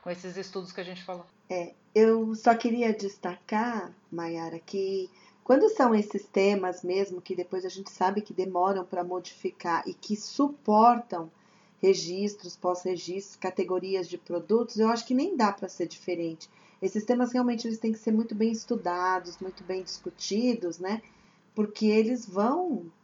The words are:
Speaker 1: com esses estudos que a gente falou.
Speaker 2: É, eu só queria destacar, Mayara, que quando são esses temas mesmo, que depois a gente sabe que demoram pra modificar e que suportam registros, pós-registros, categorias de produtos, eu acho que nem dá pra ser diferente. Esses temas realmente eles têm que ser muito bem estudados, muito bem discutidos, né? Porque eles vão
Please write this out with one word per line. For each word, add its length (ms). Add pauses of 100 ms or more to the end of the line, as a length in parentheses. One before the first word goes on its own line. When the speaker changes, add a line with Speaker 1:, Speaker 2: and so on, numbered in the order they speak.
Speaker 1:
com 80
esses 260
estudos 340
que 100
a 20
gente 200
falou. 220 (240)
Speaker 2:
É, 240 (220)
eu 400
só 180
queria 400
destacar, 960 (200)
Mayara, 480
que 500 (340)
quando 260
são 260
esses 320
temas 560
mesmo, 380
que 140
depois 300
a 40
gente 200
sabe 320
que 120
demoram 520
pra 180
modificar 840
e 60
que 220
suportam 1160 (500)
registros, 760
pós-registros, 800
categorias 680
de 100
produtos, 600
eu 120
acho 180
que 80
nem 200
dá 160
pra 180
ser 180
diferente. 600 (320)
Esses 240
temas 300
realmente 340
eles 120
têm 120
que 60
ser 140
muito 240
bem 160
estudados, 880
muito 240
bem 180
discutidos, 960
né? 240 (540)
Porque 320
eles 380
vão 600 (180)